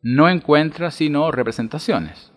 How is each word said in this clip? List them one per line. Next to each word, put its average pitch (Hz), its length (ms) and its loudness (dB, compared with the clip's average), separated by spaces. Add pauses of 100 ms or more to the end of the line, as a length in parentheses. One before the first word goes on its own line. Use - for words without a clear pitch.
no 135 280 4
encuentra 156 640 0
sino 151 400 -2
representaciones 113 1040 -4